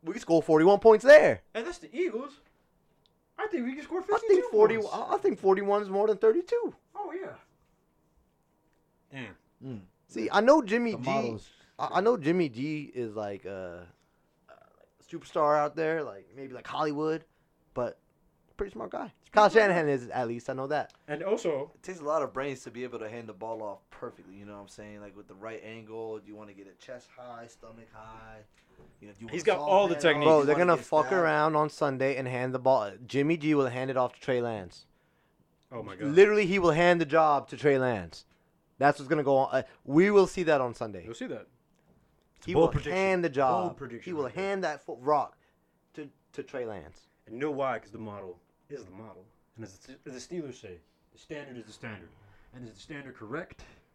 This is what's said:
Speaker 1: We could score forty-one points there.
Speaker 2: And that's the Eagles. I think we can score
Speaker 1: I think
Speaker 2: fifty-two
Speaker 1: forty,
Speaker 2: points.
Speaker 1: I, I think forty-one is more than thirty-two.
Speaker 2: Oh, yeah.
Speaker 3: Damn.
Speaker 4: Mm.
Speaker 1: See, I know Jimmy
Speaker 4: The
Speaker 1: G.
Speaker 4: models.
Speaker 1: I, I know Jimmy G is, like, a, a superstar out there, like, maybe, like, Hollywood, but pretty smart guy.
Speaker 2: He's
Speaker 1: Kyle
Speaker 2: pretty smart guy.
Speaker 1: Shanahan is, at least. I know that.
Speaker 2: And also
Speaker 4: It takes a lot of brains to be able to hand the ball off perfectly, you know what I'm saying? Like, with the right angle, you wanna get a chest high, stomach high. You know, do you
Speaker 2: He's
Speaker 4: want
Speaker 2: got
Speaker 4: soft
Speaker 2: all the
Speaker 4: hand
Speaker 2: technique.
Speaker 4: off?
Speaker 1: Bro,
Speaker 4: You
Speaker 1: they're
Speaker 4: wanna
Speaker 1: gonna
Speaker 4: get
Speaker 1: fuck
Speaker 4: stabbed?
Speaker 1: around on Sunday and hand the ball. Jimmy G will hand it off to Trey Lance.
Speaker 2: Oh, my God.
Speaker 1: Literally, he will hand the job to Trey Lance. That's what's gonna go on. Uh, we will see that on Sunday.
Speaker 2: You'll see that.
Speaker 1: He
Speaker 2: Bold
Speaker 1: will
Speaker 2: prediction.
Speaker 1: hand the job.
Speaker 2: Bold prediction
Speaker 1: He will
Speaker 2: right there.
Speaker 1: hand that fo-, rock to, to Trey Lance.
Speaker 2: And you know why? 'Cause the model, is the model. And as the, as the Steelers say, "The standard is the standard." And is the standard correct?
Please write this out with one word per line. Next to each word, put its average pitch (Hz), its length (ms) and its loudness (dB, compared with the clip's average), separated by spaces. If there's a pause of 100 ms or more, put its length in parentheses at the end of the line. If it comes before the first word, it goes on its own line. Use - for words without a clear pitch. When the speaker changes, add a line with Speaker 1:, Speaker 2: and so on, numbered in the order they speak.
Speaker 1:
We 165 80 -8
could 226 100 -10
score 165 180 4
forty-one 165 380 6
points 220 260 8
there. 233 380 10 (100)
Speaker 2:
And 233 140 -6
that's 349 120 -12
the 302 160 -20
Eagles. 269 380 -6 (1040)
I 427 100 -6
think 262 180 -4
we 262 80 -8
can 294 80 -14
score 349 180 -6
Speaker 1:
I - 40 -14
think - 160 0
Speaker 2:
fifty-two 453 300 4
Speaker 1:
forty, 440 260 4
Speaker 2:
points. 415 160 -6
Speaker 1:
I, - 220 -4
I 370 40 -4
think 320 200 0
forty-one 202 440 2
is 196 80 -8
more 202 160 0
than 214 100 0
thirty-two. 349 580 0 (200)
Speaker 2:
Oh, 392 180 -10
yeah. 370 220 -12 (1800)
Speaker 3:
Damn. 117 240 -14 (280)
Speaker 4:
Mm. 120 160 -12 (280)
Speaker 1:
See, 220 220 -8
I 196 100 2
know 277 220 6
Jimmy 226 300 -2
Speaker 4:
The 170 60 -8
Speaker 1:
G. 127 60 -10
Speaker 4:
models. 117 440 -4 (300)
Speaker 1:
I, 139 160 -6
I 180 60 2
know 226 160 2
Jimmy 165 320 0
G 143 460 -8
is, 117 200 -8
like, 101 300 -8
a, 92 420 -12 (600)
a - 640 -20
superstar 151 460 0
out 147 160 -2
there, 160 300 -2
like, 98 320 -14
maybe, 135 180 -14
like, 120 120 -16
Hollywood, 156 580 -4 (500)
but 120 240 -6 (580)
pretty - 160 -8
smart 220 180 -14
guy. - 220 -12 (100)
Speaker 2:
He's - 100 -20
Speaker 1:
Kyle 208 180 6
Speaker 2:
pretty - 40 -10
smart 214 160 8
guy. 175 40 2
Speaker 1:
Shanahan 160 140 2
is, 123 200 -2
at 120 200 -4
least. 117 220 -8
I - 40 -6
know 131 140 -8
that. 143 240 -4 (160)
Speaker 2:
And 151 140 -8
also 160 520 -4
Speaker 4:
It - 80 -20
takes 180 180 -14
a 143 40 -14
lot 151 180 -2
of 117 100 -6
brains 131 320 -8
to 123 60 -14
be 120 140 -12
able 120 140 -12
to 107 100 -10
hand 113 200 -14
the 104 40 -16
ball 110 300 -10
off 101 160 -10 (120)
perfectly, 104 460 -16
you 101 100 -20
know 104 80 -18
what 101 80 -18
I'm 95 60 -20
saying? 104 320 -20
Like, 101 160 -20
with 101 120 -20
the 95 60 -20
right 110 300 -14
angle, 110 640 -12
you 107 80 -20
wanna 104 200 -20
get 98 120 -20
a 92 180 -20
chest 123 320 -20
high, 120 300 -18
stomach 113 460 -20
high. 110 460 -20 (600)
You 104 80 -20
know, 101 60 -20
do 98 100 -20
you - 40 -14
Speaker 2:
He's 175 120 -8
Speaker 4:
want 160 60 -2
Speaker 2:
got 185 120 2
Speaker 4:
soft 147 120 -4
Speaker 2:
all 196 180 4
the 170 60 0
Speaker 4:
hand - 80 -6
Speaker 2:
technique. 147 260 4
Speaker 4:
off? 160 40 8
Speaker 1:
Bro, 156 80 8
Speaker 4:
You 139 60 2
Speaker 1:
they're 147 80 4
Speaker 4:
wanna 175 120 2
Speaker 1:
gonna 170 120 4
Speaker 4:
get - 80 -10
Speaker 1:
fuck 151 200 2
Speaker 4:
stabbed? 185 160 0
Speaker 1:
around 151 340 2
on 151 140 0
Sunday 135 460 -2
and 131 120 -6
hand 127 260 -4
the 131 40 -4
ball. 123 340 2 (140)
Jimmy 143 300 0
G 151 180 0
will 135 140 2
hand 127 220 -4
it 127 60 -4
off 127 180 0
to - 60 -20
Trey 123 200 -2
Lance. 107 460 -8 (840)
Speaker 2:
Oh, 117 100 -10
my 98 140 -14
God. 143 120 -6
Speaker 1:
Literally, 208 380 6
he 196 120 0
will 175 140 4
hand 175 280 4
the 160 60 0
job 147 420 2
to 139 80 -14
Trey 139 220 2
Lance. 110 460 -4 (540)
That's 143 200 2
what's 135 100 -14
gonna 151 160 0
go 139 140 4
on. 135 160 0
Uh, 131 80 0 (220)
we 170 260 4
will 196 160 6
see - 180 -6
that 151 160 2
on 120 140 -4
Sunday. 101 300 -10
Speaker 2:
You'll 113 100 -12
see - 120 -12
that. 110 200 -12 (960)
Speaker 1:
He 170 100 -8
Speaker 2:
Bold 160 140 6
Speaker 1:
will - 40 -2
Speaker 2:
prediction. 147 200 -4
Speaker 1:
hand 190 320 0
the 165 60 -2
job. 127 340 0
Speaker 2:
Bold - 140 -8
prediction 120 320 -14
Speaker 1:
He 175 40 -8
will 147 100 -4
Speaker 2:
right 123 100 -10
there. 190 100 -6
Speaker 1:
hand 196 200 -4
that 151 200 -8
fo-, 135 160 -12
rock 135 360 0 (580)
to, 147 140 -14 (260)
to 147 80 -12
Trey 131 240 -10
Lance. 95 420 -16 (180)
Speaker 2:
And 110 80 -18
you 123 60 -12
know 151 100 -2
why? 135 280 -4
'Cause 101 120 -18
the 110 80 -18
model, 101 400 -14 (320)
is 131 140 -16
the 90 60 -20
model. 98 340 -20 (320)
And 110 80 -16
as 95 140 -20
the, - 140 -20 (180)
as 127 160 -16
the 175 100 -14
Steelers 143 240 -12
say, 90 180 -20 (340)
"The - 60 -20
standard 143 380 -16
is 113 100 -16
the 107 60 -20
standard." 101 360 -16 (460)
And 123 120 -18
is 113 80 -20
the - 60 -20
standard 139 360 -16
correct? 139 480 -14 (300)